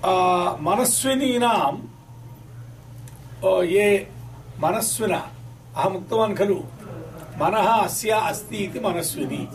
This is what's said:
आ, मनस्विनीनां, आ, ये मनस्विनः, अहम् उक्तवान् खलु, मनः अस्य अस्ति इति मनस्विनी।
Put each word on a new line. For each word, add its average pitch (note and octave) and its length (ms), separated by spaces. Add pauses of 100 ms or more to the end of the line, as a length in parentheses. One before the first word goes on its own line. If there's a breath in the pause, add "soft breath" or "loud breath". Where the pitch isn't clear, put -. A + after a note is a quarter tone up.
आ, F3+ 560
मनस्विनीनां, A#3+ 1300 (1600)
आ, F3+ 120
ये G3+ 460 (500)
मनस्विनः, G3 640 (540)
अहम् F#3+ 200
उक्तवान् G#3+ 400
खलु, G3 240 (800)
मनः G3 160
अस्य G#3+ 520
अस्ति G#3+ 480
इति G3 220
मनस्विनी। E3+ 760